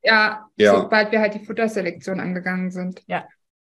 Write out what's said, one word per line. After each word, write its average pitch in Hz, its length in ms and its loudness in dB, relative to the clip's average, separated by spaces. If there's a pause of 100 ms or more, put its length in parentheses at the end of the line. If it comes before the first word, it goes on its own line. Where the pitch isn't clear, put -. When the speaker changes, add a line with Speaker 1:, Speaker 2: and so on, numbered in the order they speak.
Speaker 1:
Ja, 214 440 2 (100)
Speaker 2:
Ja. 202 240 6
Speaker 1:
sobald 214 320 0
wir 220 80 2
halt 208 140 0
die 214 100 -12
Futterselektion 190 760 -4
angegangen 180 500 -6
sind. 185 360 -10
Speaker 3:
Ja. - 220 -6 (400)